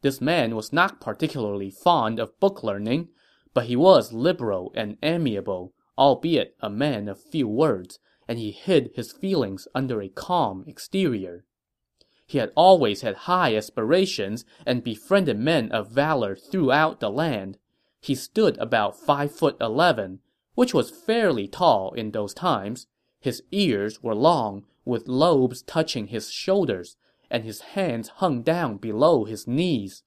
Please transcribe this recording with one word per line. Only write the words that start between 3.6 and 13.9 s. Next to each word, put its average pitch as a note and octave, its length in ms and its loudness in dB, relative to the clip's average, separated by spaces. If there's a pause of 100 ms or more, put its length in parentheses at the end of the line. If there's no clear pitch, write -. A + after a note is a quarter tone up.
he A#2+ 100 -2
was C#3 380 6
liberal A2+ 640 -2
and G#2+ 260 -6
amiable, G#2 720 -4 (240)
albeit C#3 640 2
a G#2+ 100 -8
man A2 380 -4
of G2 120 -10
few C#3 280 -4
words, G#2+ 500 0 (300)
and A#2 100 -6
he G#2+ 140 -6
hid D3+ 420 0
his - 180 -8
feelings C3 600 -4
under B2+ 260 -2
a G2 100 -8
calm A2 580 -4
exterior. G#2+ 800 -4 (800)
He - 100 -4
had A2+ 180 -2
always D#3 460 6
had G#2 240 -6
high E3+ 300 2
aspirations A2+ 920 0 (180)